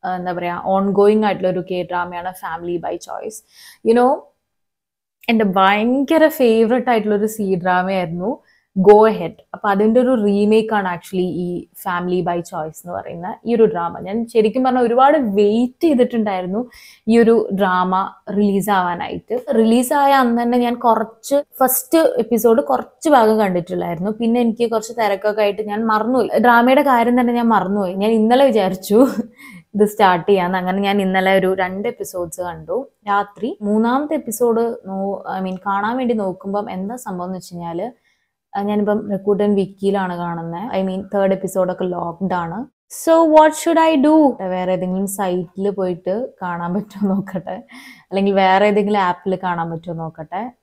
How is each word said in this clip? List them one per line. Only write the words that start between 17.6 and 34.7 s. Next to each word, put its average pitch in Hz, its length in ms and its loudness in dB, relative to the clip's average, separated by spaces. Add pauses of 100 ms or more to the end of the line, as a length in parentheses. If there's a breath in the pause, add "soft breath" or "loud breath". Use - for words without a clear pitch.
റിലീസ് 196 380 0
ആവാനായിട്ട്. 185 840 -4
റിലീസ് 233 380 2
ആയ 277 180 4
അന്ന് 240 300 2
തന്നെ 240 160 0
ഞാൻ 240 180 0
കുറച്ച്, 240 680 0 (160)
ഫസ്റ്റ് - 380 2
എപ്പിസോഡ് 233 640 2
കുറച്ച് - 480 -4
ഭാഗം 220 300 4
കണ്ടിട്ടുള്ളായിരുന്നു. 180 720 -2
പിന്നെ 226 300 0
എനിക്ക് 233 300 0
കുറച്ച് 220 220 -4
തിരക്കൊക്കെ 208 480 -2
ആയിട്ട് 202 200 0
ഞാൻ 214 260 -4
മറന്നുപോയി. 220 520 0
ഡ്രാമയുടെ 240 420 4
കാര്യം 240 380 2
തന്നെ 240 140 0
ഞാൻ 240 140 0
മറന്നുപോയി. 196 460 0
ഞാൻ 202 180 -2
ഇന്നലെ 233 340 4
വിചാരിച്ചു 208 640 2 (680 loud breath)
ഇത് 208 100 4
സ്റ്റാർട്ട് 185 440 2
ചെയ്യാന്ന്. 185 280 2
അങ്ങനെ 185 220 -2
ഞാൻ 202 220 0
ഇന്നലെ 190 360 2
ഒരു 185 160 2
രണ്ട് 190 340 -4
എപ്പിസോഡ്സ് 180 540 -8
കണ്ടു 175 460 -8 (200)
രാത്രി. 208 540 -4
മൂന്നാമത്തെ 233 520 0
എപ്പിസോഡ് 233 460 -2
നോ-, 196 800 -6